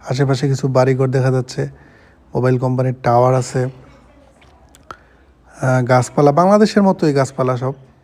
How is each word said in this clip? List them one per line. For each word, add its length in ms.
আশেপাশে 420
কিছু 160
বাড়িঘর 400
দেখা 240
যাচ্ছে, 380
মোবাইল 240
কোম্পানির 460
টাওয়ার 320
আছে, 320
আহ, 40
গাছপালা, 420
বাংলাদেশের 520
মতো 240
এই 60
গাছপালা 440
সব। 160